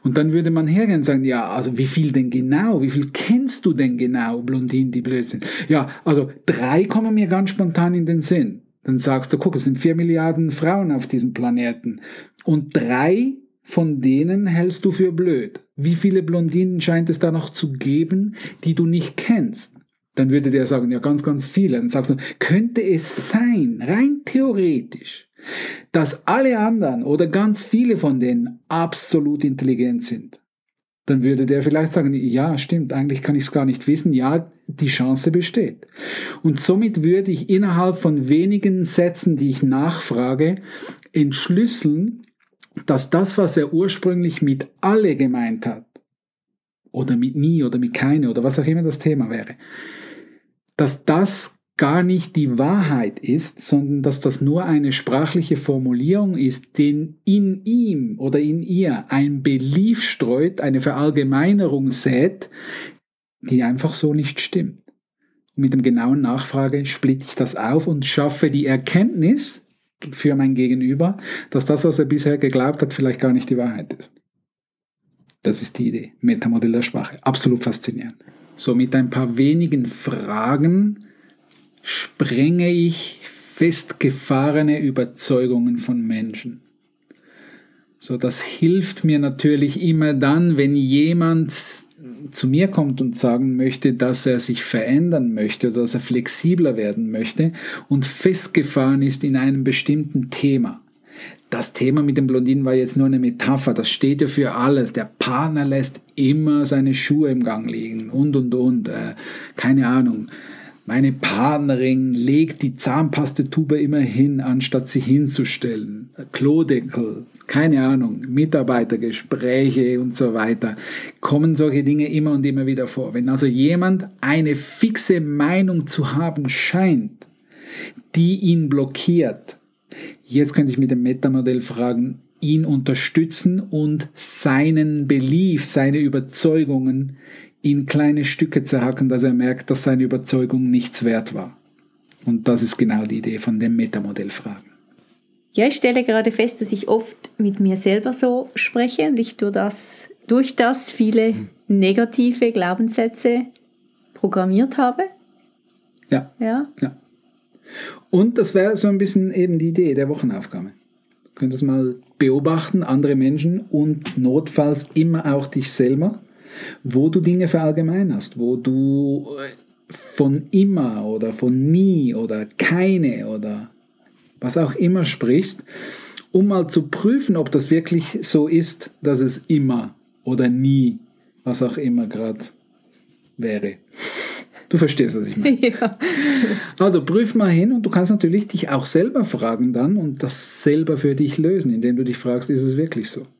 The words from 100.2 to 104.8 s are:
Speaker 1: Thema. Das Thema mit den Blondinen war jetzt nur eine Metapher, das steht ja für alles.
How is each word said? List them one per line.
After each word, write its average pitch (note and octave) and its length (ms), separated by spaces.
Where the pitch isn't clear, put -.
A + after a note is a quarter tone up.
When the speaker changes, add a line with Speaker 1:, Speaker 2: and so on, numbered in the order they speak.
Speaker 1:
Thema. C3+ 520
Das - 240
Thema C3+ 280
mit C#3+ 140
den C3+ 120
Blondinen B2+ 360
war C3 100
jetzt B2+ 220
nur C3+ 120
eine C3+ 120
Metapher, C3 540
das - 160
steht C#3+ 320
ja D3 60
für C3 260
alles. B2 400